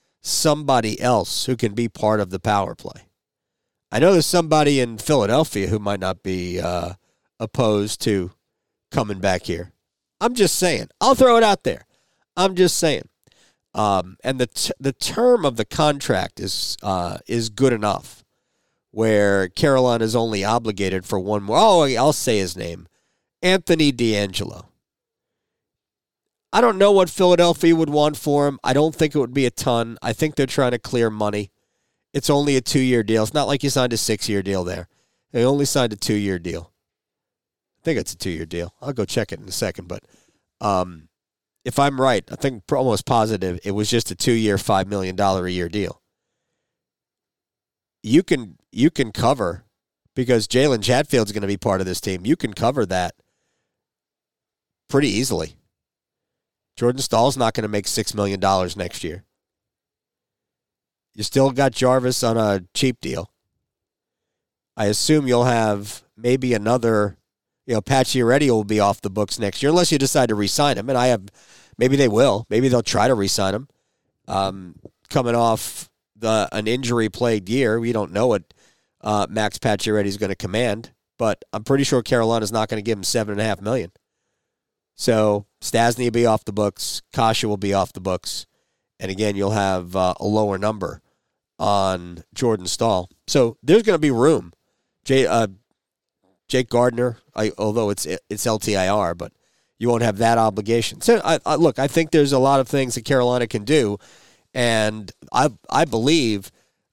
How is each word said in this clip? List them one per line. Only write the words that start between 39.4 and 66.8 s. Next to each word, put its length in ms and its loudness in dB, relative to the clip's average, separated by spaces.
a 40 -14
second. 360 -6
But, 160 -12
um, 480 -2
if 140 -2
I'm 200 2
right, 300 2
I 60 -12
think 320 -6
pr-, 80 -2
almost 300 0
positive 580 0
it 80 -4
was 180 -2
just 220 -2
a 40 -10
two-year, 420 0
five 300 0
million 280 -4
dollar 320 0
a 40 -4
year 180 -4
deal. 320 -6
You 180 4
can, 360 -4
you 200 2
can 220 -4
cover, 500 0
because 320 2
Jalen 380 2
Chatfield's 480 2
gonna 160 -6
be 100 -2
part 220 0
of 80 -4
this 140 -6
team. 240 -6
You 100 2
can 180 -6
cover 340 0
that 280 -4
pretty 180 2
easily. 480 -4
Jordan 260 0
Stahl's 360 2
not 160 0
gonna 160 -4
make 180 -4
six 260 -4
million 280 -2
dollars 340 0
next 280 -8
year. 200 -10
You 100 -10
still 280 2
got 200 0
Jarvis 520 0
on 140 0
a 360 0
cheap 260 -2
deal. 320 -10
I 120 -2
assume 400 2
you'll 180 4
have 580 -2
maybe 360 0
another, 640 0